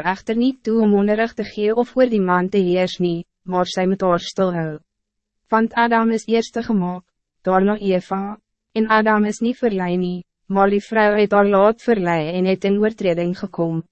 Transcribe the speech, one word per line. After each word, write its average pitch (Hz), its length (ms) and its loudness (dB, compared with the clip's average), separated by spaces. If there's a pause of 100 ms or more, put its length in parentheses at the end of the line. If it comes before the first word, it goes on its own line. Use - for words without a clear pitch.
(140)
echter 226 260 -4
niet 254 240 0
toe 226 180 0
om 208 220 4
onderrig 214 320 -2
te 220 80 -6
gee 208 320 -2
of 240 220 -2
oor 254 120 4
die 208 140 0
man 180 260 0
te 196 140 2
heers 180 360 0
nie, 175 260 -2 (180)
maar 180 240 -2
sy 185 200 -2
moet 190 200 -2
haar 175 160 0
stil 185 320 -2
hou. 160 180 -4 (800)
Want 220 240 0
Adam 226 400 2
is 220 120 -6
eerste 226 360 -2
gemaakt, 180 460 -4 (340)
daarna 190 340 2
Eva, 196 600 -4 (360)
en 220 160 0
Adam 214 400 2
is - 140 -6
nie 240 100 0
verlei 185 440 -2
nie, 180 260 -4 (240)
maar 196 240 2
die 202 120 0
vrou 214 340 2
het 208 160 2
haar 202 160 4
laat 202 320 4
verlei 175 560 0
en 185 120 0
het 190 160 -2
in 196 160 0
oortreding 185 560 -2
gekom. 165 540 -4